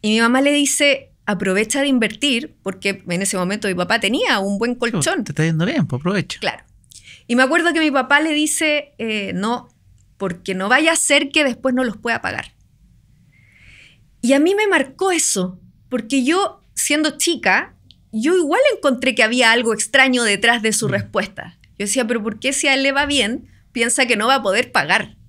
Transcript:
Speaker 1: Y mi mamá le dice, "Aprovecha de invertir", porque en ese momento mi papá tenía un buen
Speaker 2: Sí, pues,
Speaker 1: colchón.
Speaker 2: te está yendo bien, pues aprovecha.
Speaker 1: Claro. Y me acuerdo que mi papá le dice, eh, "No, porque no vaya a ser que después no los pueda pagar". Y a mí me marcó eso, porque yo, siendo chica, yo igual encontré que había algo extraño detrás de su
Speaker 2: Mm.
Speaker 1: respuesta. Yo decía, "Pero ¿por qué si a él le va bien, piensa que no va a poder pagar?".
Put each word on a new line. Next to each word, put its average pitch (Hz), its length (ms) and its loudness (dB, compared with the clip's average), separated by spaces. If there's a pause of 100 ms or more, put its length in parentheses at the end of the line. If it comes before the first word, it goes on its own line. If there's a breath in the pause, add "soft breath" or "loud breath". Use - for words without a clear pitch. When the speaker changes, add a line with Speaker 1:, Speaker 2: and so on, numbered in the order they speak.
Speaker 1:
Y 208 80 0
mi 226 100 4
mamá 247 200 4
le 285 120 4
dice, 285 600 0 (120)
"Aprovecha 202 560 -2
de 285 60 0
invertir", 254 720 0
porque 196 480 -6
en 175 140 -2
ese 190 140 -4
momento 196 300 -4
mi 185 60 -2
papá 180 260 -2
tenía 277 400 0
un 196 200 -4
buen 240 140 -2
Speaker 2:
Sí, 240 60 -8
pues, 233 120 -2
Speaker 1:
colchón. 226 320 -2
Speaker 2:
te 156 80 -8
está 156 120 -2
yendo 160 220 0
bien, 247 220 0
pues 127 120 -4
aprovecha. 175 400 -4
Speaker 1:
Claro. - 240 -6 (640 loud breath)
Y 240 80 0
me 254 60 4
acuerdo 330 320 2
que 330 60 0
mi 311 120 2
papá 269 300 2
le 320 120 0
dice, 302 680 -2
eh, 214 340 -6
"No, 214 340 -4 (500)
porque 190 380 -6
no 190 120 -4
vaya 311 240 4
a 330 60 0
ser 294 320 2
que 311 160 2
después 262 300 -2
no 262 80 0
los 226 140 -2
pueda 226 240 -4
pagar". - 320 -8 (1700 soft breath)
Y 247 120 2
a 277 60 4
mí 349 160 4
me 427 120 0
marcó 370 440 0
eso, 185 480 -2 (300)
porque 247 340 -2
yo, 349 380 0 (120)
siendo 302 440 -2
chica, 247 580 -2 (360)
yo 254 240 0
igual 339 240 2 (160)
encontré 254 400 0
que 233 80 4
había 233 280 4
algo 226 220 2
extraño 254 500 2
detrás 220 380 2
de 220 120 0
su 214 140 -2
Speaker 2:
Mm. - 40 -2
Speaker 1:
respuesta. - 680 -6 (200)
Yo 202 80 -6
decía, 233 200 -2
"Pero 226 160 -2
¿por 220 180 -8
qué 262 140 -2
si 285 140 -2
a 277 60 2
él 269 100 0
le 269 80 2
va 277 140 0
bien, 262 420 -2 (240 soft breath)
piensa 247 360 0
que 226 100 2
no 214 100 0
va 269 80 4
a 254 80 0
poder 208 280 0
pagar?". 170 440 0 (140)